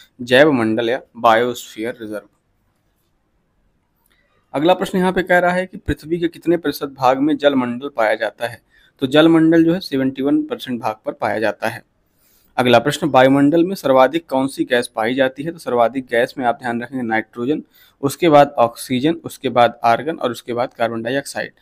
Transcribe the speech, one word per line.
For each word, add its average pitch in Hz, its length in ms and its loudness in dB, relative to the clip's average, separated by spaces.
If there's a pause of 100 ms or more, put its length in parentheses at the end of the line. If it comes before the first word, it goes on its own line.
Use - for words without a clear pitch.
(200)
जैव 127 320 4
मंडल 113 380 0
या 127 100 -4 (180)
बायोस्फीयर 117 840 -2
रिजर्व। 107 280 -14 (2250)
अगला 160 200 4
प्रश्न 190 240 -2
यहाँ 185 140 0
पे 185 100 0
कह 180 160 2
रहा 175 140 2
है 185 140 -4
कि 202 100 -18
पृथ्वी 151 420 -6
के 170 100 -2
कितने 165 280 -2
प्रतिशत 147 340 -6
भाग 131 280 0
में 147 180 0
जलमंडल 131 520 -2
पाया 110 260 0
जाता 113 340 -6
है? 117 120 -14 (420)
तो 135 40 -2
जलमंडल 160 580 4
जो 165 100 2
है 185 60 -4
सेवेंटी 135 420 -4
वन 151 200 0
परसेंट 123 380 -8
भाग 113 160 -6 (100)
पर 143 60 -6
पाया 107 260 -4
जाता 107 300 -4
है। 120 140 -10 (760)
अगला 123 240 4
प्रश्न, 143 280 -2
वायुमंडल 139 560 4
में 190 100 -4
सर्वाधिक 135 540 2
कौन 135 200 -2
सी 160 160 -6
गैस 120 320 -2
पाई 113 180 -2
जाती 131 280 -2
है? 165 100 -8
तो 175 60 -18
सर्वाधिक 123 480 -2
गैस 120 320 -2
में 131 80 -6
आप 117 140 0
ध्यान 120 220 -6
रखेंगे 131 220 -10
नाइट्रोजन, 120 580 -4 (400)
उसके 139 260 -2
बाद 143 300 6
ऑक्सीजन, 127 640 0
उसके - 260 -10
बाद 117 340 2
आर्गन 123 320 0
और 120 140 -4
उसके 120 220 -12
बाद 120 220 -6
कार्बन 117 280 -4
डाइऑक्साइड। 135 600 -8